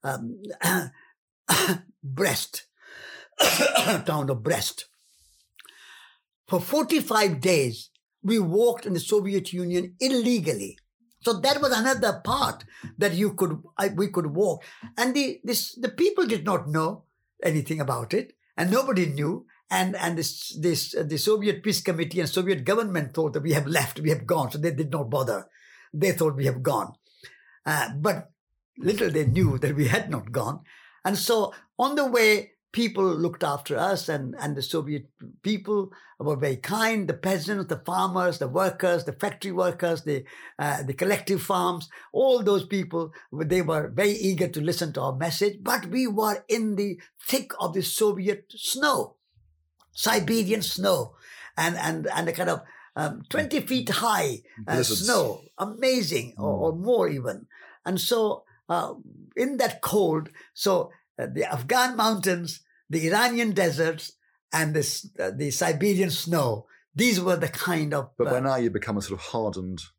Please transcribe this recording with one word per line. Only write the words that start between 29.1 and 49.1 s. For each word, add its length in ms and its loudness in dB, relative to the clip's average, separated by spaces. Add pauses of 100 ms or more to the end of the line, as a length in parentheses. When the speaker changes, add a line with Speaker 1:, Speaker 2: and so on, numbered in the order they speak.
Speaker 1:
they 160 2
knew 320 4
that 160 0
we 140 4
had 200 0
not 220 -6
gone. 300 -2 (440)
And 140 0
so 340 2 (240)
on 200 2
the 100 4
way, 460 4 (180)
people 420 0
looked 300 -2
after 340 -2
us, 320 0
and, 300 -4
and 160 -4
the 80 -6
Soviet 440 -4 (360)
people 480 -2 (300)
were 160 0
very 220 -2
kind. 500 0
The 60 -4
peasants, 540 -2
the 160 -4
farmers, 540 0
the 100 -2
workers, 560 0
the 100 -6
factory 360 -6
workers, 520 0
the, 220 -4 (360)
uh, 240 -2
the 100 -4
collective 480 0
farms, 460 0 (240)
all 300 4
those 220 4
people, 480 -4 (200)
they 300 0
were 260 0
very 240 2
eager 340 0
to 140 -4
listen 320 -2
to 80 -4
our 160 -2
message. 440 0
But 260 0
we 200 0
were 420 0
in 280 0
the 240 -2 (200)
thick 380 -2
of 140 -2
the 100 0
Soviet 640 0 (100)
snow, 640 0 (760)